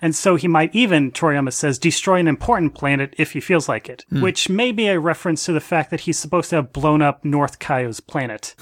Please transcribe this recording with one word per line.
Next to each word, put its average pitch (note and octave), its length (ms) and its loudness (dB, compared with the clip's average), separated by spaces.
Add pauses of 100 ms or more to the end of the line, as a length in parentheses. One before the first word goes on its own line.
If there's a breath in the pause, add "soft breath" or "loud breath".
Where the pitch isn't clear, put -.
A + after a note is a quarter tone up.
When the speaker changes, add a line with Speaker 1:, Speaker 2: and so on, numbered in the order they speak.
Speaker 1:
And E3 160 0
so F#3 200 2
he D#3+ 120 -2
might D#3+ 260 2
even, E3 380 2
Toriyama C#3+ 380 0
says, C3+ 300 -2
destroy F3+ 400 2
an E3+ 80 2
important E3 460 0
planet C#3 440 -2
if D#3 140 -2
he C#3 80 -8
feels E3+ 280 0
like A2 200 -6
it, - 200 -18
Speaker 2:
Hmm. C#3 140 -2
Speaker 1:
which - 260 0
may A3+ 220 0
be A3 160 0
a F#3+ 140 2
reference D#3+ 460 -2
to F#3 60 -2
the D#3 80 0
fact D#3+ 300 -2
that D#3+ 100 -6
he's E3 160 -4
supposed E3 340 -2
to F3 60 0
have C#3+ 160 -2
blown D3+ 300 2
up C#3+ 220 0
North C#3+ 340 -2
Kaio's B2+ 400 -4
planet A#2+ 640 -8